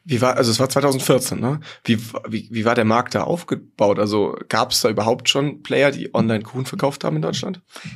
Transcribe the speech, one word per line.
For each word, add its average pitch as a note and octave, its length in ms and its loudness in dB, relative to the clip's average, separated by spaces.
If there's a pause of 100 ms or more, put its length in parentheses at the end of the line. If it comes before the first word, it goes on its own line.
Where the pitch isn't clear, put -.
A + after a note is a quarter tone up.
Wie B2 200 0
war, B2+ 160 4
also A#2+ 120 4
es A2 80 0
war C3 120 2
zweitausendvierzehn, C3+ 680 2
ne? D3 220 -2 (240)
Wie, A2+ 140 2 (280)
wie, A2 240 -6
wie A2+ 140 -4
war A#2 100 2
der A#2 120 2
Markt A#2 280 2
da G2+ 100 0
aufgebaut? - 720 0
Also G2+ 360 2 (140)
gab's - 320 0
da A#2+ 80 2
überhaupt A2 400 0
schon C#3+ 340 0
Player, C3+ 280 2
die - 240 -6
online A2+ 280 2
Kuchen C3 220 -8
verkauft - 400 -4
haben D#3 120 -2
in D#3 60 -2
Deutschland? F3+ 380 -6 (360)